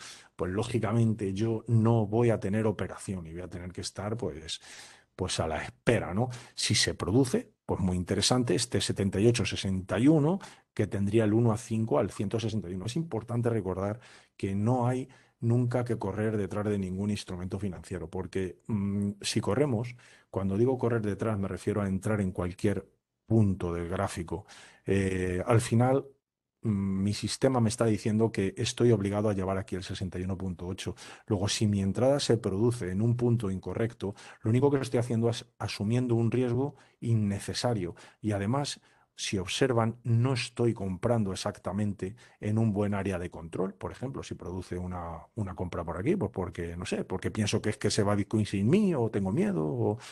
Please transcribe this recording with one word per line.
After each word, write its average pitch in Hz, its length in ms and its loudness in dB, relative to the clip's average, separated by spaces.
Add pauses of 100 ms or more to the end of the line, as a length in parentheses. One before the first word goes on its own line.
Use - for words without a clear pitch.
(360)
pues 90 160 -4
lógicamente 107 840 0
yo 110 340 0
no 113 400 6
voy 117 220 4
a 104 100 2
tener 107 260 0
operación 92 640 -4
y 80 60 -14
voy 87 80 -10
a 90 80 -10
tener 87 220 -10
que 95 100 -10
estar, 104 360 -6
pues, 80 440 -8 (540)
pues 92 240 -2
a 85 80 0
la 78 140 -2
espera, 87 520 0
¿no? 123 160 0 (260)
Si - 180 0
se - 200 2
produce, 123 580 0 (140)
pues 87 160 -2
muy 90 160 2
interesante, 120 580 2
este - 260 0
setenta 98 380 0
y 107 80 6
ocho 120 180 4
sesenta 95 540 -2
y 127 80 6
uno, 160 320 4 (340)
que 117 140 0
tendría 101 380 2
el 104 80 4
uno 117 180 6
a 101 60 2
cinco 113 420 0
al 101 120 0
ciento 104 280 -4
sesenta 104 300 -4
y 95 60 -6
uno. 92 100 -6
Es 113 100 -4
importante 120 540 -2
recordar 101 500 -2 (380)
que 98 180 -2
no 120 320 2
hay 127 220 -2 (300)
nunca 123 440 2
que 117 160 -2
correr 107 380 -2
detrás 98 280 -2
de 104 140 0
ningún 95 320 -2
instrumento 95 480 -6
financiero, 85 500 -8
porque, 92 580 -6
mm, 101 440 0 (100)
si - 200 0
corremos, 120 540 0 (360)
cuando 95 260 0
digo 127 200 2
correr 117 240 0
detrás 104 360 -2
me 98 100 -2
refiero 101 340 -2
a 101 60 0
entrar 101 340 0
en 92 100 0
cualquier 95 580 -2 (360)
punto 98 480 4
del 85 160 -4
gráfico. 92 560 -4 (400)
Eh, 92 600 2
al 120 140 6
final 127 460 4 (560)
mm, 98 420 0
mi 104 100 2
sistema 127 460 0
me 113 100 4
está 117 160 0
diciendo 110 460 2
que 95 260 0
estoy 120 340 2
obligado 104 380 2
a 104 40 2
llevar 95 240 -2
aquí 95 180 -6
el 92 80 -6
sesenta 90 360 -6
y 90 40 -2
uno 92 140 -4
punto 90 300 -6
ocho. 95 280 -6 (300)
Luego, 98 220 0
si 110 200 0
mi 101 140 2
entrada 120 380 2
se 120 180 2
produce 101 540 0
en 95 100 -2
un 120 140 2
punto 120 360 2
incorrecto, 95 640 -4 (260)
lo 110 80 0
único 131 220 6
que 143 60 2
estoy 127 220 0
haciendo 117 300 2
es - 160 -4 (120)
asumiendo 117 580 0
un 113 160 2
riesgo 127 440 0 (240)
innecesario. 101 960 0 (260)
Y 104 100 0
además, 110 480 -2 (360)
si - 240 -4
observan, 117 640 2
no 120 300 4
estoy 120 420 0
comprando 98 580 0
exactamente 98 800 -4 (240)
en 107 200 0
un 110 120 4
buen 104 220 0
área 98 240 0
de 87 140 -6
control. 85 420 -6
Por - 180 -10
ejemplo, 135 300 -8
si - 140 -10
produce 90 420 -8
una, 87 560 -8
una 95 220 -6
compra 87 280 -4
por 82 140 -6
aquí, 131 180 0
pues 113 160 -2
porque, 85 460 -6
no 92 80 -8
sé, - 180 -4
porque - 280 -4
pienso 107 280 0
que 104 120 -2
es - 60 -4
que 104 120 0
se 107 140 2
va 101 100 4
Bitcoin 104 320 0
sin 101 240 0
mí 190 240 4
o 117 160 0
tengo 95 220 -2
miedo 170 340 0
o 120 320 0 (140)